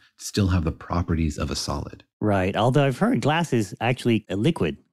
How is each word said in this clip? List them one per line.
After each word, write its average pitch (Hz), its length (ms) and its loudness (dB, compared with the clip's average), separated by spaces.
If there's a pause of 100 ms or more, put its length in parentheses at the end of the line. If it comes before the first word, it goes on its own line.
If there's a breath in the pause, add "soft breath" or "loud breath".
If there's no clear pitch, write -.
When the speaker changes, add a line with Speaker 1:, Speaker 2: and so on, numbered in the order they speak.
(180 soft breath)
Speaker 1:
to - 60 -20
still 101 240 0
have 90 160 2
the 78 80 0
properties 82 680 -2
of 73 140 -4
a 67 60 -6
solid. - 480 -8 (160)
Speaker 2:
Right. 98 340 0
Although 131 300 4
I've 135 120 0
heard 226 220 2
glass 156 320 0
is 113 300 0
actually 120 480 0
a 92 80 -4
liquid, 98 400 0 (160)